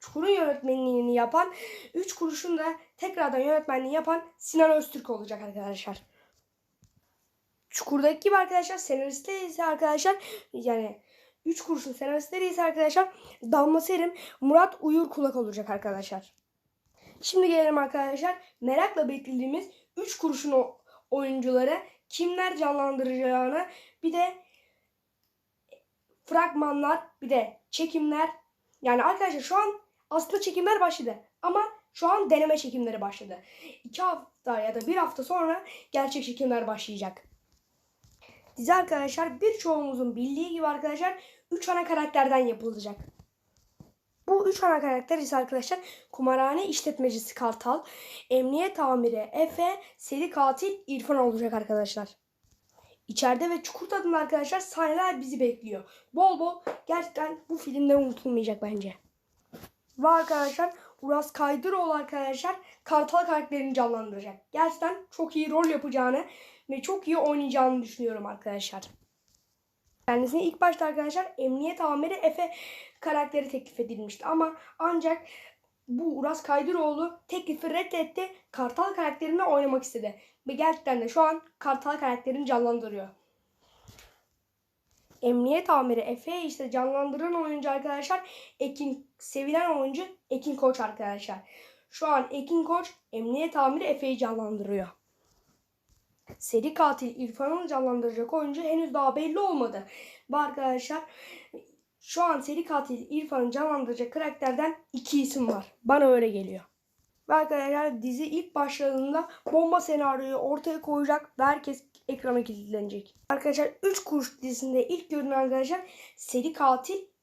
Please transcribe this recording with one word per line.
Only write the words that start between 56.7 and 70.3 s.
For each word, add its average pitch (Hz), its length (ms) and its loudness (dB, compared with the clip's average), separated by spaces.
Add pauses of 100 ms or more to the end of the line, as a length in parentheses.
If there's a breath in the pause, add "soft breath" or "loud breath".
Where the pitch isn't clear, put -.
gerçekten 320 520 -4 (100)
bu 320 100 -4
filmden 285 380 4
unutulmayacak 233 640 0
bence. 202 320 -6 (1040)
Ve 277 100 4
arkadaşlar 320 640 2 (300 loud breath)
Uras 294 300 0
Kaydıroğlu 311 600 0
arkadaşlar 285 640 -4 (280 loud breath)
Kartal 320 420 4
karakterini 285 480 -2
canlandıracak. 214 800 -4
Gerçekten 330 580 0
çok 320 260 -4
iyi 311 140 0
rol 320 160 4
yapacağını 269 580 0 (460 loud breath)
ve 269 120 -6
çok 392 260 -4
iyi 330 100 4
oynayacağını 269 640 2
düşünüyorum 226 440 -6
arkadaşlar. 202 560 -8 (1300)
Kendisine 247 340 2